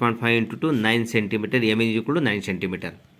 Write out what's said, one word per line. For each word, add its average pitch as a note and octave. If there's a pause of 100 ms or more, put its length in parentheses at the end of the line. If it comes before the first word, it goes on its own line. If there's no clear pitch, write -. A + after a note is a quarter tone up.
point A#2
five A#2
into A2
two, D#3+
nine A2+
centimeter, G#2+
M A2+
is A2+
equal C#3
to F3
nine G#2
centimeter. F#2 (280)